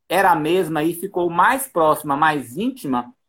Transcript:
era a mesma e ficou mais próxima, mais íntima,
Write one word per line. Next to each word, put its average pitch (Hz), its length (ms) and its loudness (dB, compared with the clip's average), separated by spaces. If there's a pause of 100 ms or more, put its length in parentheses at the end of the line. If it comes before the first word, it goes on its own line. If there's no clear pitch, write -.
era 185 220 4
a 170 60 4
mesma 156 460 0
e 165 120 -2
ficou 175 340 -4
mais 202 380 2
próxima, 151 500 0
mais 143 400 0
íntima, 165 560 -4 (160)